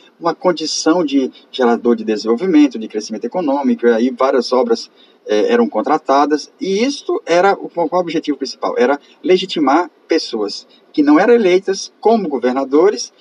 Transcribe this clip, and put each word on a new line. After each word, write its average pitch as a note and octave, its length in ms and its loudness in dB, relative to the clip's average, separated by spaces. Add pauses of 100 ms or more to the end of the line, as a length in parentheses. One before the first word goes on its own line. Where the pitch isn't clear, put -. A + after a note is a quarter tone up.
(200)
uma D#3+ 160 -2
condição D#3+ 640 -2
de C3+ 300 0 (180)
gerador A#2 460 0
de A2 80 -6
desenvolvimento, A#2+ 760 0
de A2 120 -10
crescimento G#2+ 340 -8
econômico, C3+ 640 -2
e A#2+ 60 6
aí A#2 160 2
várias C3 420 0
obras, B2 400 0 (340)
eh, G#2 280 0
eram A#2+ 160 2
contratadas, C#3+ 920 0
e F#3+ 240 -2
isto C#4+ 420 -4
era F#3 280 2
o, - 160 -10
qual E3+ 200 -2
o F3 100 -4
objetivo D#3+ 380 -4
principal? A#2+ 400 -8
Era C3 220 2 (240)
legitimar E3 640 0 (200)
pessoas A2 580 -4 (240)
que D3+ 100 0
não D3 160 6
eram A3+ 160 4
eleitas F#3+ 560 2 (120)
como G#3+ 260 2
governadores, C3+ 920 0